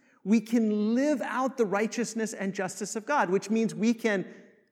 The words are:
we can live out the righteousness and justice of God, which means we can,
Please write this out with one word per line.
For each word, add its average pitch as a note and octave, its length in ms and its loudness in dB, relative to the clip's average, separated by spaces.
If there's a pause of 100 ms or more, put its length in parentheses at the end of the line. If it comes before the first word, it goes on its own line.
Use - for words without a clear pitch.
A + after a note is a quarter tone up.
(240)
we A3 180 4
can A3 540 2
live C#4 260 2
out B3+ 360 -2
the A#3 80 4
righteousness A3 680 -2
and G3 200 -4
justice F#3+ 420 -6
of A3 100 -6
God, C4 240 2
which F#3+ 200 0
means A3 260 0
we A3 180 2
can, G#3+ 320 -2 (460)